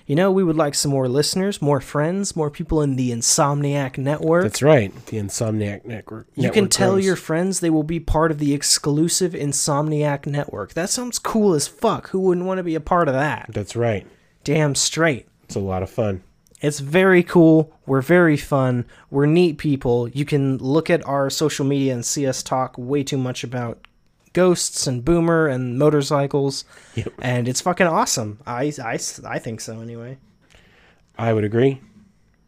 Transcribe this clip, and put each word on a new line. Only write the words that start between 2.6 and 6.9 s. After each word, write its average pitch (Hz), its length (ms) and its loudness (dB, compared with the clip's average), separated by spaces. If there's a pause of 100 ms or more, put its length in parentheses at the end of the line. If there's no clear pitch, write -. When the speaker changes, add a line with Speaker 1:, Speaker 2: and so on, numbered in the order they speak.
Speaker 1:
in 143 140 0
the 127 160 -2
Insomniac 143 880 0
Network. 160 460 0
Speaker 2:
That's - 180 -4
right. 127 320 4 (140)
The 113 100 -8
Insomniac 104 680 -4
Network. 113 520 -14
Speaker 1:
You - 160 -2
can 208 120 2
Speaker 2:
Network - 80 -2
Speaker 1:
tell 190 220 4